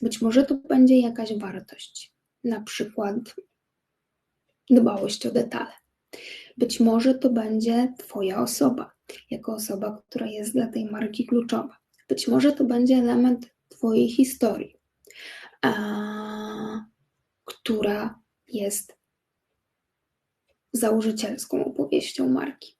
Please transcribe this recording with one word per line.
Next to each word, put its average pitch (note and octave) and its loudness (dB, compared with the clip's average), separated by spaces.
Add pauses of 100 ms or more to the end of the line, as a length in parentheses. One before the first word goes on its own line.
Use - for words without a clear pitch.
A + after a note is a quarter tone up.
być A3+ -2
może A#3 4
to C#4 0
będzie B3+ 6
jakaś A3+ -2
wartość, - -12 (320)
na A3+ -2
przykład G#3 -6 (1500)
dbałość G#3 4
o A#3 -2
detale. A#3+ -4 (840)
Być - -2
może A#3 4
to B3+ 2
będzie A3+ 0
twoja G3+ -4
osoba, B3+ 0 (400)
jako - -8
osoba, G#3+ -8
która A#3 -6
jest G#3+ -8
dla B3 0
tej A3+ -4
marki G#3+ -6
kluczowa. A#3+ -2 (320)
Być - -2
może C4 4
to C#4+ 0
będzie B3 4
element A#3+ 2 (140)
twojej A#3 2
historii, - 0 (880)
a, G#3+ -6 (600)
która G#3+ -2 (280)
jest G3+ -6 (1800)
założycielską A3 -2
opowieścią - -2
marki. - -4